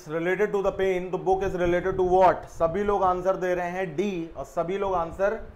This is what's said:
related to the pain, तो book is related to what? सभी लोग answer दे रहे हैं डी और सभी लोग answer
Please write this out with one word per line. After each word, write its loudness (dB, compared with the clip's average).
related 0
to 0
the 0
pain, -2
तो -2
book 0
is -4
related 0
to 2
what? 6
सभी -2
लोग 0
answer 2
दे -2
रहे -2
हैं -6
डी -4
और -8
सभी -4
लोग -2
answer -2